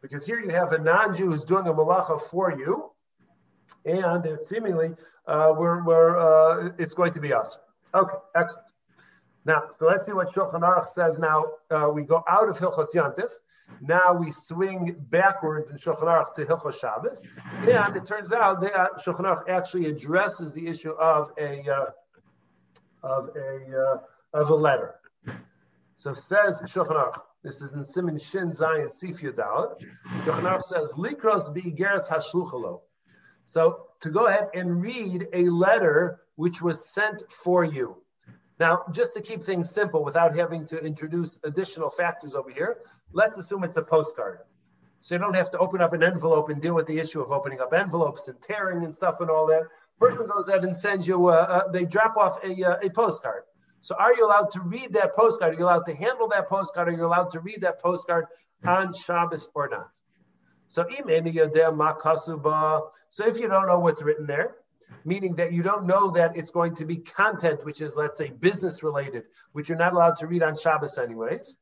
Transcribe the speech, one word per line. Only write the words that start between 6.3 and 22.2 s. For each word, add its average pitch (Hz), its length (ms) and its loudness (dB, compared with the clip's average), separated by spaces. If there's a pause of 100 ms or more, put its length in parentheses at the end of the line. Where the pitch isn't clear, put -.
it's 160 140 -4
going 170 220 2
to 160 60 -8
be 143 120 -2
us. 110 240 -2 (380)
Okay, 190 220 2 (200)
excellent. - 320 -2 (760)
Now, 156 180 2 (140)
so 156 80 2
let's 190 180 4
see 208 80 -8
what 185 220 -2
Shulchan 175 260 -2
Aruch 175 280 4
says 165 300 0
now. 156 280 2 (240)
Uh, 151 200 2
we 151 120 -4
go 160 260 2
out 202 220 4
of 151 80 -6
Hilchos 165 360 -2
Yontif. 170 360 0 (500)
Now 175 320 4
we 170 180 0
swing 175 640 -6 (140)
backwards 156 600 0
in 147 60 -14
Shulchan 151 280 -4
Aruch 165 300 2
to 151 100 -6
Hilchos 151 360 -4
Shabbos. 123 420 -6 (380)
And 208 360 4
it 185 80 -8
turns 202 280 -6
out 196 280 4
that 190 440 0
Shulchan 175 200 -4
Aruch 185 240 -2
actually 180 380 -2
addresses 156 680 -2
the 160 140 -10
issue 160 260 -10
of 156 460 2
a, 143 320 -8
uh, 135 200 -2 (1120)